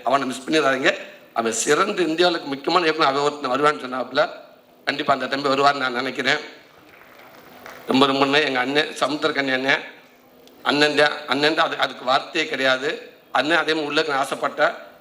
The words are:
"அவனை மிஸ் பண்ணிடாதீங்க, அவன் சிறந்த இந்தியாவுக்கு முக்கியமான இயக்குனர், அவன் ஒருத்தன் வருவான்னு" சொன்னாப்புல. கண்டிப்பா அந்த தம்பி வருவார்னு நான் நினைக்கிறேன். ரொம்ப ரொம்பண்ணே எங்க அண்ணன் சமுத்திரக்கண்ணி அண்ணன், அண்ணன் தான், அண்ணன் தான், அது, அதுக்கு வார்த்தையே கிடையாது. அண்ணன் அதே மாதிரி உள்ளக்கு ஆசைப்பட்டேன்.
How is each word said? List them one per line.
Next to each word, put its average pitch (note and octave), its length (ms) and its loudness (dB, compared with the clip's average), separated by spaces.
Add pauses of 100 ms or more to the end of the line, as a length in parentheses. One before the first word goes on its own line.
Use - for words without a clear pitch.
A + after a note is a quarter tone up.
"அவனை C3+ 240 0
மிஸ் B2+ 220 -8
பண்ணிடாதீங்க, C#3+ 460 2 (380)
அவன் A2+ 180 -2
சிறந்த F3 500 0
இந்தியாவுக்கு E3 460 2
முக்கியமான E3 380 0
இயக்குனர், D#3 300 2
அவன் C#3+ 60 0
ஒருத்தன் C#3+ 300 -2
வருவான்னு" C#3+ 320 2
சொன்னாப்புல. B2+ 460 -2 (560)
கண்டிப்பா C#3+ 280 0
அந்த B2+ 140 -2
தம்பி C#3 220 -2
வருவார்னு C#3 260 4
நான் C3 180 -2
நினைக்கிறேன். C3 440 -2 (1500)
ரொம்ப C3 180 4
ரொம்பண்ணே C#3 400 2
எங்க C3 140 0
அண்ணன் C#3+ 280 0 (120)
சமுத்திரக்கண்ணி C#3 540 -2
அண்ணன், C3+ 280 0 (840)
அண்ணன் D3 320 2
தான், D3 160 4 (160)
அண்ணன் D3 280 0
தான், D#3+ 100 2
அது, C#3+ 120 -4
அதுக்கு C3 280 -4
வார்த்தையே D3 440 -2
கிடையாது. C3 640 -2 (200)
அண்ணன் C#3+ 260 2
அதே D#3 160 0
மாதிரி D#3 140 -2
உள்ளக்கு D3+ 260 0
ஆசைப்பட்டேன். C#3+ 600 -2 (280)